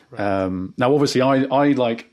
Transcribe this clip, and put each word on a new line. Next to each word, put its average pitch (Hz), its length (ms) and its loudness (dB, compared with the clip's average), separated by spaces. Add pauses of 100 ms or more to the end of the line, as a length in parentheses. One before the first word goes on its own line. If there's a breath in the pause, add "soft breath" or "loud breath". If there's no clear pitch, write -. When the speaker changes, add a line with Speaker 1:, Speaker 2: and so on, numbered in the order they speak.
(120)
Speaker 1:
Right. - 100 -10
Speaker 2:
Um, 95 560 -2
now, 123 160 2
obviously, 143 280 2
I, 131 240 2
I, 143 260 2
like, 120 420 -2